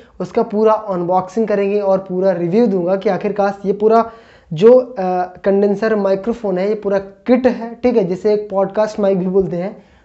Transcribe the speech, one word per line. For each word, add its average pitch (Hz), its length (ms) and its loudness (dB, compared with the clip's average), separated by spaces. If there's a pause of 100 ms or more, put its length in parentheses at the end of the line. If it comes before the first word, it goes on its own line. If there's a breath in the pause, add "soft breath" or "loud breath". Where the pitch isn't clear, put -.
(200 loud breath)
उसका 185 240 -2
पूरा 220 300 2
अनबॉक्सिंग 185 760 -2
करेंगे 202 320 0
और 190 180 2
पूरा 185 340 -2
रिव्यू 175 360 2
दूंगा 190 280 0
कि 196 140 -2
आखिरकार 196 560 -2
ये 196 80 0
पूरा 220 380 2 (420 loud breath)
जो, 190 200 6
अ, 254 200 4 (500)
कंडेंसर 202 520 2
माइक्रोफोन 196 640 -2
है, 190 120 0
ये 214 60 -2
पूरा 202 240 -2
किट 247 480 0
है, 226 280 -4
ठीक 233 220 0
है, 214 60 4
जिसे 185 300 0
एक 208 180 -2
पॉडकास्ट 196 480 -2
माइक 196 180 2
भी 180 100 -2
बोलते 180 300 0
हैं, 190 260 -8 (200 soft breath)